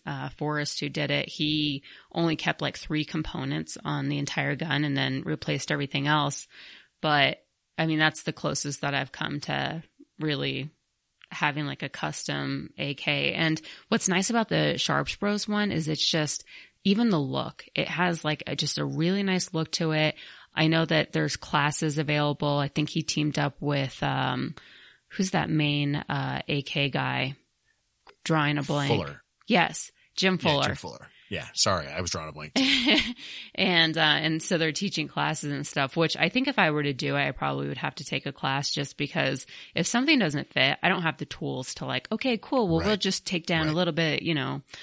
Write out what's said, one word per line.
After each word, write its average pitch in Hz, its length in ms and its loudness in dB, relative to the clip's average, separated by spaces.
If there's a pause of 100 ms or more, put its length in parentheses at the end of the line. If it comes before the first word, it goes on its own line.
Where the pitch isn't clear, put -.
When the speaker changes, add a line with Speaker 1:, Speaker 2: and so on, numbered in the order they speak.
Speaker 1:
uh, 139 240 -6
Forrest, 147 480 -4
who 147 100 -2
did 143 220 -2
it, 143 180 0
he 151 540 0 (300)
only 165 240 2
kept, - 260 -2
like, 135 160 -4
three 151 260 -2
components 151 800 -4
on 143 240 -2
the 143 100 -2
entire 143 360 -2
gun 147 300 -2
and 139 120 0
then 135 300 -2
replaced 151 460 -4
everything 143 340 -2
else. 147 400 2 (560)
But, 147 420 4 (320)
I 160 100 2
mean, 156 120 2
that's 156 240 2
the 156 100 -2
closest 147 500 -4
that 143 120 0
I've 135 180 -2
come 143 280 -6
to 147 420 -4 (380)
really 139 500 -4 (600)
having, 147 360 -2
like, 139 160 -8
a 139 80 -6
custom 143 880 -4
A 143 160 -4
K. 143 400 0
And 156 260 2 (280)
what's 220 200 2
nice 214 220 2
about 226 180 2
the 151 300 2
Sharps 143 380 0
Bros 208 300 0
one 208 240 0
is 160 160 0
it's 156 240 0
just, 151 320 0 (420)
even 214 260 4
the 160 100 4
look, 131 540 -4
it - 140 0
has, 170 360 0
like, 151 220 -2
a, 135 100 -4
just 147 220 -2
a 147 80 0
really 165 360 2
nice 185 300 0
look 160 200 -2
to 165 180 0
it. 156 240 2 (400)
I 160 140 4
know 160 180 4
that 160 260 2
there's 151 240 0
classes 151 600 0
available. 147 580 2
I 139 120 2
think 151 200 0
he 165 140 -2
teamed 151 360 0
up 143 220 0
with, 143 420 -2
um, 135 520 0 (560)
who's 190 220 0
that 170 180 2
main, 147 460 2
uh, 135 520 -4
A 143 140 0
K 143 260 0
guy? 131 480 -2 (880)
Drawing 147 320 2
a 143 60 0
blank. 143 280 0
Speaker 2:
Fuller. 80 320 -2 (240)
Speaker 1:
Yes, - 460 2 (240)
Jim 185 240 4
Speaker 2:
Yeah, 180 80 2
Speaker 1:
Fuller. 143 160 4
Speaker 2:
Jim 143 120 0
Fuller. - 320 -14 (220)
Yeah, 82 220 -4
sorry, 87 360 2
I 85 120 -6
was 90 100 -4
drawing 80 200 -6
a - 20 -10
blank. - 240 -12
Speaker 1:
<laughs> 262 580 4 (400)
And, 165 440 4
uh, - 20 2
and 156 420 4
so 185 140 2
they're 160 160 2
teaching 156 360 -2
classes 147 440 -2
and 143 140 -4
stuff, 139 300 -2
which 165 200 2
I - 120 2
think 262 200 0
if 269 100 2
I 170 120 6
were 151 140 2
to 143 100 0
do 139 220 -2
it, 143 100 2
I 139 60 0
probably 139 360 -4
would 143 100 -6
have 147 180 -6
to 143 80 -10
take - 200 -4
a 139 80 -4
class 139 380 -2
just - 260 -4
because 143 500 -2 (280)
if 185 120 -4
something 269 320 4
doesn't 147 340 0
fit, 135 300 2
I 165 60 4
don't 185 140 2
have 156 160 -2
the 147 80 -8
tools 135 500 -6
to, 127 100 -8
like, 127 260 -4
"Okay, 226 280 0
cool, 240 280 0
well, 165 100 4
we'll 170 120 0
Speaker 2:
Right. 202 100 2
Speaker 1:
just - 260 -2
take 170 200 -4
down 165 180 2
a - 20 2
Speaker 2:
Right. 156 100 0
Speaker 1:
little 170 160 2
bit," 156 300 0
you 165 120 0
know. 139 280 -2 (200)